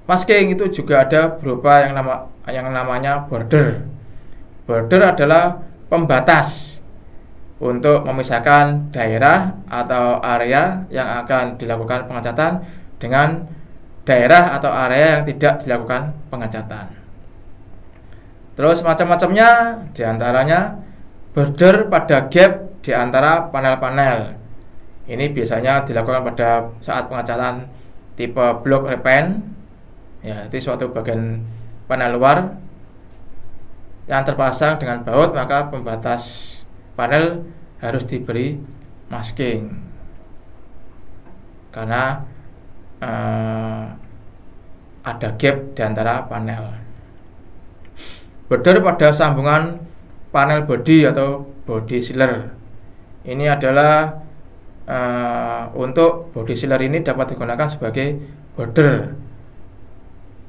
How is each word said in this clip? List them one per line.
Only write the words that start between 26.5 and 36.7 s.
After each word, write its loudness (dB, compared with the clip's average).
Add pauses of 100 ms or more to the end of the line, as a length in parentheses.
saat -6
pengecatan -4 (480)
tipe -4 (240)
block 2
repaint. 2 (800)
Ya, -10
itu -6
suatu -4
bagian -4 (400)
panel 0
luar 2 (1500)
yang 0
terpasang 0
dengan -6
baut, 2
maka -2
pembatas -8 (400)